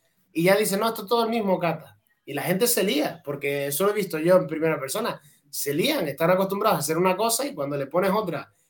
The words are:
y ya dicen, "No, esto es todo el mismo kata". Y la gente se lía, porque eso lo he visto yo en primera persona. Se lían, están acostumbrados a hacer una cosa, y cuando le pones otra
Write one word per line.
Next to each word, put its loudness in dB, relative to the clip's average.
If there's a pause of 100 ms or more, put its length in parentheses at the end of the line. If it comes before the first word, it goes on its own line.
(320)
y 0
ya 6
dicen, 0
"No, 0
esto -4
es -12
todo 2
el 0
mismo 0
kata". -6 (260)
Y -12
la -4
gente 2
se 2
lía, 0
porque -4
eso -2
lo 4
he -4
visto -2
yo 4
en 2
primera -2
persona. -6 (280)
Se -4
lían, 0
están 0
acostumbrados 2
a -4
hacer -2
una 4
cosa, 0
y -6
cuando -4
le -4
pones 0
otra -4 (180)